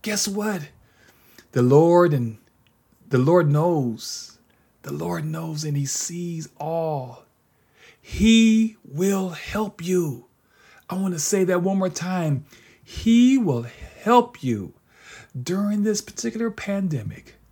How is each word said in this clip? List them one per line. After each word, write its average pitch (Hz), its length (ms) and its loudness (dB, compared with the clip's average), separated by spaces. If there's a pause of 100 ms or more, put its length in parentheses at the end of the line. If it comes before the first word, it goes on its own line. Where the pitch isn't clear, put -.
Guess 208 260 -4
what? 202 420 -4 (800)
The 127 100 0
Lord 165 520 6
and 117 240 -4 (720)
the 127 100 2
Lord 156 320 4
knows. 151 880 -2 (420)
The - 120 -12
Lord 151 320 -6
knows 156 380 -8
and 147 140 -4
he 143 80 -2
sees 170 720 -8
all. 156 680 -6 (760)
He 220 840 4
will 190 460 -2
help 202 540 -8
you. 165 420 -2 (640)
I 185 60 -6
want 190 180 -2
to 165 60 -6
say 190 240 0
that 180 180 2
one 190 160 0
more 190 120 0
time. 170 560 -4 (380)
He 247 540 4
will 131 300 0 (340)
help 240 420 2
you 110 300 -4 (680)
during 202 420 -2
this 208 180 0
particular 226 500 -6
pandemic. 190 840 -6 (160)